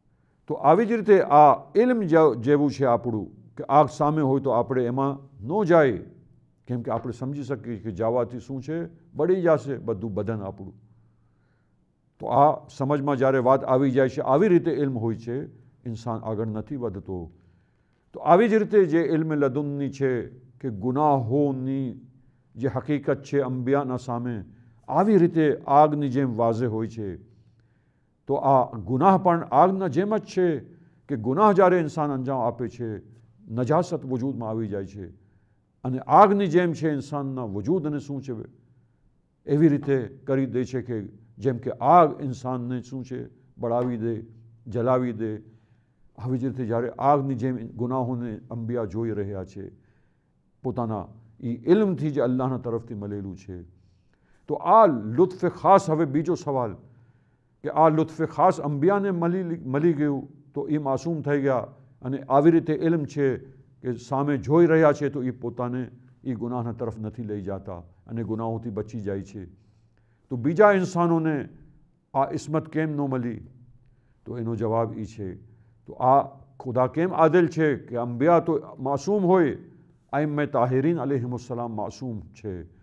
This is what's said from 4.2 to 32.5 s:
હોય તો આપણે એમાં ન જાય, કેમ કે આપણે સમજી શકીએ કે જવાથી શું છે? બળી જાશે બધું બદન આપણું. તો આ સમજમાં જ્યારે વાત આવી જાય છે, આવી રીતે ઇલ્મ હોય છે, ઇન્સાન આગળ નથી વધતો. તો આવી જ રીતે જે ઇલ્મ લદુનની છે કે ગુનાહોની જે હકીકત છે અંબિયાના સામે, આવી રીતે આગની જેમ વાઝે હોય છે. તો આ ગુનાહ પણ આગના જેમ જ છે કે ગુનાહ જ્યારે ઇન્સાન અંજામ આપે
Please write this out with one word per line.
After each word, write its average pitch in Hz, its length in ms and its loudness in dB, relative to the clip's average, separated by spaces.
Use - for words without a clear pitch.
હોય 135 200 2
તો 139 80 -2
આપણે 120 340 0
એમાં 135 360 -2
ન 202 160 -2
જાય, 151 340 6
કેમ 123 140 -6
કે 117 100 -6
આપણે 117 200 -4
સમજી 139 320 -8
શકીએ 113 360 -10
કે 110 120 -10
જવાથી 117 480 -2
શું 135 220 -12
છે? 165 240 -8
બળી 180 280 0
જાશે 143 360 2
બધું 110 360 -6
બદન 104 280 -6
આપણું. 98 460 -14
તો 107 80 -12
આ 135 400 4
સમજમાં 139 500 -2
જ્યારે 135 220 4
વાત 127 240 4
આવી 131 280 2
જાય 131 180 2
છે, 135 120 -6
આવી 143 260 4
રીતે 165 240 4
ઇલ્મ 135 260 -2
હોય 113 200 -4
છે, 117 200 -8
ઇન્સાન 113 380 -8
આગળ 110 240 -4
નથી 107 280 -8
વધતો. 95 560 -8
તો - 60 -14
આવી 180 300 4
જ 202 40 2
રીતે 208 320 4
જે 160 160 0
ઇલ્મ 160 320 0
લદુનની 143 580 -2
છે 135 200 -2
કે 135 100 -8
ગુનાહોની 131 1300 -2
જે 117 120 -4
હકીકત 139 560 -4
છે 139 180 -2
અંબિયાના 127 560 -2
સામે, 120 480 -8
આવી 196 300 2
રીતે 165 280 4
આગની 147 420 4
જેમ 131 280 -2
વાઝે 117 280 0
હોય 110 220 -4
છે. 101 320 -10
તો 135 80 0
આ 131 420 2
ગુનાહ 131 400 4
પણ 170 340 2
આગના 185 360 4
જેમ 196 300 -2
જ 208 40 -2
છે 185 260 -2
કે 143 80 -4
ગુનાહ 139 380 2
જ્યારે 180 260 6
ઇન્સાન 151 320 -2
અંજામ 131 280 -4
આપે 117 300 -4